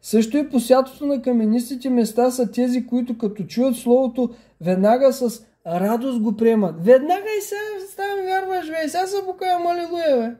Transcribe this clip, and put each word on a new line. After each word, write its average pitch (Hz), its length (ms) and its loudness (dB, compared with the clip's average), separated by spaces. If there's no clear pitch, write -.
„Също 226 360 2
и 294 120 0
посятото 254 560 2
на 285 160 -2
каменистите 247 680 0
места 240 420 2
са 247 200 -2
тези, 247 360 -2
които 240 300 -4
като 208 260 -6
чуят 240 320 0
словото, 247 540 2
веднага 208 520 4
с 247 320 -4
радост 220 560 -2
го 214 140 0
приемат.“ 202 500 2
Веднага 311 440 4
и - 20 -6
сега 403 200 -8
става, 392 320 -6
вярваш, 370 460 -4
бе, 320 160 -4
и 294 40 -4
сега 359 180 -2
се 392 180 -4
покая, 370 320 -2
алелуя, 339 600 0
бе. 233 220 -4